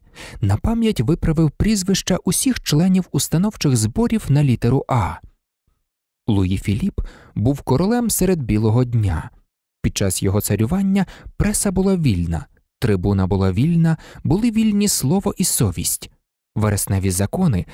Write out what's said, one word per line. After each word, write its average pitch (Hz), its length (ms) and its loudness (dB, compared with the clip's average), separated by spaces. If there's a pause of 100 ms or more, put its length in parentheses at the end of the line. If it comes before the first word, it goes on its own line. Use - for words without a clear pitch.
(400)
на 98 160 2
пам'ять 226 440 0
виправив 156 500 0
прізвища 190 640 0
усіх - 440 -2
членів 185 520 2
установчих 160 640 0
зборів 208 520 0
на 143 160 4
літеру 123 440 2
«А». 110 260 -2 (1120)
Луї 95 320 0
Філіп - 420 -2 (340)
був 131 260 -2
королем 214 500 0
серед 185 320 0
білого 110 420 2
дня. 107 460 -2 (520)
Під - 140 -2
час 95 260 -2
його 101 180 2
царювання 180 640 0 (300)
преса 208 340 0
була 190 260 0
вільна, 87 500 0 (320)
трибуна 98 480 2
була 95 260 0
вільна, 160 440 2 (280)
були 214 260 2
вільні 208 380 2
слово 185 480 0
і 190 80 -2
совість. - 680 -2 (460)
Вересневі 101 540 0
закони 101 640 0